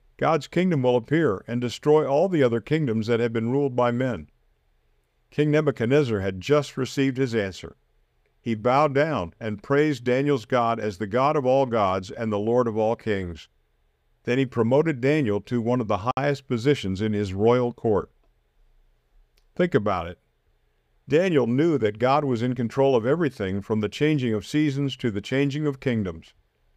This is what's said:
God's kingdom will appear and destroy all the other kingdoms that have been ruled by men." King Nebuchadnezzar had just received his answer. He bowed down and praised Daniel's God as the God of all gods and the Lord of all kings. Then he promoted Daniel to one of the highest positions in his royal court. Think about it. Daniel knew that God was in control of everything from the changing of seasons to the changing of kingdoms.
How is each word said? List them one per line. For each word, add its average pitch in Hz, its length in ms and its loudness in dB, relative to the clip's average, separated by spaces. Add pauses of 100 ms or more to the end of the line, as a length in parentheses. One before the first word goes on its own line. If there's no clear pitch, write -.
(180)
God's 147 300 0
kingdom 170 360 0
will 123 140 4
appear 123 500 0
and 120 140 -4
destroy 147 440 2
all 147 220 2
the 165 160 2
other 117 160 2
kingdoms 113 480 0
that 117 140 2
have 120 100 0
been 113 200 -2
ruled 139 220 0
by 123 180 2
men." 120 360 -4 (1040)
King 151 180 0
Nebuchadnezzar 135 680 2
had 95 220 -4
just 139 340 0
received 135 420 -2
his 131 160 -2
answer. 98 440 -4 (640)
He 117 140 -4
bowed 127 400 2
down 131 460 -2
and 107 240 -8
praised 139 400 0
Daniel's 127 420 0
God 117 320 0
as 107 200 -6
the 107 100 -6
God 131 300 0
of 131 80 -2
all 135 200 2
gods 98 460 0
and 113 200 -6
the 104 60 0
Lord 117 300 2
of 110 100 -4
all 110 200 0
kings. 92 500 -6 (800)
Then 123 120 0
he 135 80 2
promoted 131 540 2
Daniel 131 420 0
to 120 200 -4
one 120 180 0
of 110 80 -4
the 104 300 -2
highest 143 300 -4
positions 110 540 0
in 110 120 0
his 101 200 -2
royal 120 380 2
court. 104 400 -2 (1400)
Think 180 180 0
about 101 320 0
it. 87 140 -12 (880)
Daniel 151 380 2
knew 143 320 2
that 110 220 -2
God 139 260 2
was 123 160 -2
in 127 140 -2
control 127 400 2
of 110 100 0
everything 123 560 -2
from 107 180 -2
the 104 80 0
changing 135 460 0
of 104 100 -4
seasons 143 540 -2
to 120 140 -2
the 101 100 -6
changing 143 460 -2
of 139 120 -4
kingdoms. 98 540 -4 (440)